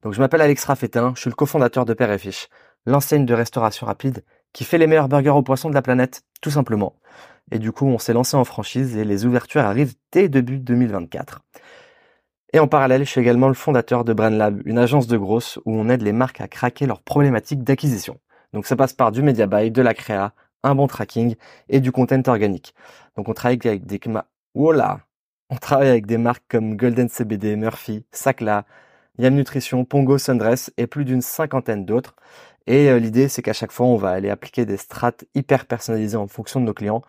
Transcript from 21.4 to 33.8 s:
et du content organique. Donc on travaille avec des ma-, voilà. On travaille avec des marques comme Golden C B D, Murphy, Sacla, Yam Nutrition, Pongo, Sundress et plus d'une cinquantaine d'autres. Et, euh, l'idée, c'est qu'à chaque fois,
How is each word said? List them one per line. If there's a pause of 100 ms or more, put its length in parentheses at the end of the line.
et
du
content
organique. (420)
Donc
on
travaille
avec
des
ma-, (300)
voilà. (500)
On
travaille
avec
des
marques
comme
Golden
C
B
D,
Murphy,
Sacla, (540)
Yam
Nutrition,
Pongo,
Sundress
et
plus
d'une
cinquantaine
d'autres. (520)
Et,
euh,
l'idée,
c'est
qu'à
chaque
fois,